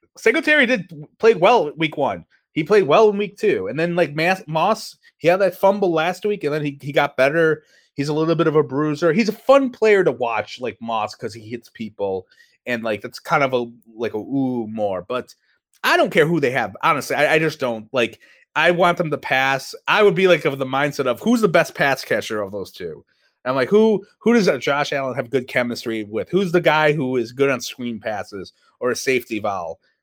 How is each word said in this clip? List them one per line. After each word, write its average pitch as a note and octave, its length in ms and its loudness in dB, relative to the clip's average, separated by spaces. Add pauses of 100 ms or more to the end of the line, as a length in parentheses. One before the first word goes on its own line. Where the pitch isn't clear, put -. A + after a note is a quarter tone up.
(160)
Singletary D4+ 480 2
did, A3 260 -2 (280)
played A3+ 180 4
well G#3 400 4
week D#3 220 -4
one. G2+ 260 -2 (280)
He D#3 120 -2
played - 200 4
well G3+ 260 6
in G3+ 80 -2
week G3+ 180 -6
two. A#2+ 300 0
And B2 120 -6
then, E3+ 160 -2
like, D#3+ 200 0
Mas-, F3 320 -2
Moss, E3+ 500 -2 (220)
he D3+ 100 -2
had F#3+ 140 4
that F#3 160 0
fumble G3 340 2
last E3 320 -2
week, G#3 180 -2
and D3 120 -2
then D3+ 100 -4
he, C#3+ 160 -6
he C#3+ 100 -12
got C#3+ 280 0
better. D#3 460 2 (280)
He's C#3+ 160 -4
a D3+ 60 -2
little D#3+ 200 2
bit E3 120 2
of D3+ 100 2
a D#3 60 6
bruiser. D3 500 0
He's G3+ 160 2
a G#3+ 40 0
fun C4+ 360 4
player G#3 360 4
to D3+ 80 2
watch, A#2 460 -4
like A#2 220 -8
Moss, A2+ 340 -4
'cause A2+ 200 -12
he A#2 80 -18
hits A#2 260 -14
people G2 580 -8 (380)
and, A#2 200 -6
like, G#2+ 160 -4
that's - 180 -14
kind D#3 240 -2
of C3 120 0
a, B2 120 -2 (260)
like, A2 220 -6
a G#2+ 40 -4
ooh B2 500 -4
more. G2+ 340 -4
But A#2+ 320 -8 (480)
I D4+ 140 2
don't C4+ 160 0
care D#3+ 160 4
who E3+ 100 0
they C3 140 0
have. A2+ 320 -4
Honestly, D3 320 0
I, D3 180 2
I D#3 60 4
just D#3 180 -2
don't. A2+ 340 -6
Like, A#2 280 -2 (340)
I D#3+ 160 2
want E3+ 280 2
them D#3+ 120 -4
to C#3+ 80 -4
pass. C3+ 560 -2 (140)
I G3 160 4
would G3 100 4
be, F#3 140 2
like, E3 160 2
of C#3 140 -2
the C3+ 60 -4
mindset C3+ 420 -2
of A#2+ 120 -2
who's A#3 220 0
the G#3 80 2
best E3 260 0
pass C#3 300 0
catcher G#2+ 360 -4
of G2 120 -8
those G2 180 -10
two. E2 340 -14 (400)
I'm B2+ 120 -2
like, B2+ 120 0
who, G#3+ 380 4 (140)
who A3+ 140 4
does, G#3 120 4
uh, D#3 120 2
Josh C#3+ 340 -2
Allen C3+ 240 -4
have B2 120 -6
good B2 200 -2
chemistry A#2 560 -4
with? G#2 260 -6
Who's F3+ 220 0
the F3 80 4
guy D#3 320 2
who C3 240 -2
is A#2 160 -4
good C#3 180 0
on A#2+ 100 -2
screen A#2+ 380 -10
passes G2+ 540 -10 (260)
or B2 140 -2
a A2 40 -4
safety A#2+ 440 -2
valve, F#2 380 -6 (240)